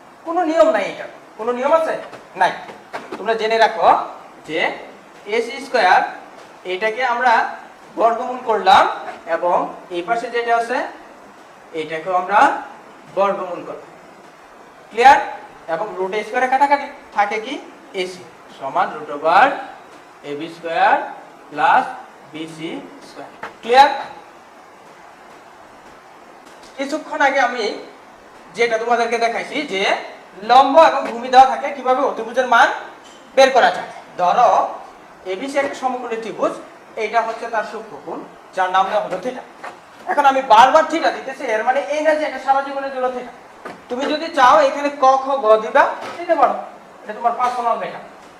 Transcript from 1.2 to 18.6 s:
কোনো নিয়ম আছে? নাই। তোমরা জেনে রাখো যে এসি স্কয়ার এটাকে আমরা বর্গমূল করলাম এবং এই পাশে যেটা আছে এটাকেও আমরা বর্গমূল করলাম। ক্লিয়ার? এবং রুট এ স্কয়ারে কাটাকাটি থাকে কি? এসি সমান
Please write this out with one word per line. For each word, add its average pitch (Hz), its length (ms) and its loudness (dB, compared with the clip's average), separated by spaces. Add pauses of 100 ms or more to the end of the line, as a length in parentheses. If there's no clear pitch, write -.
কোনো 233 140 -4
নিয়ম 262 220 0
আছে? 311 240 0 (380)
নাই। 175 160 2 (680)
তোমরা 208 160 -2
জেনে 220 240 0
রাখো 202 300 2 (580)
যে 156 140 -6 (680)
এসি 240 400 -6
স্কয়ার 226 360 2 (600)
এটাকে 214 420 -4
আমরা 240 280 2 (640)
বর্গমূল 247 500 0
করলাম 214 420 4 (380)
এবং - 480 -2 (160)
এই 175 120 -8
পাশে 233 280 -4
যেটা 233 280 0
আছে 254 200 -2 (960)
এটাকেও 160 420 -6
আমরা 190 240 0 (760)
বর্গমূল 180 520 -2
করলাম। - 220 -14 (1000)
ক্লিয়ার? 254 300 8 (480)
এবং 180 300 -4
রুট 190 160 -4
এ 214 100 -4
স্কয়ারে 254 240 -2
কাটাকাটি 277 400 2 (260)
থাকে 214 260 0
কি? 220 140 -8 (400)
এসি 185 300 -6 (360)
সমান - 340 -2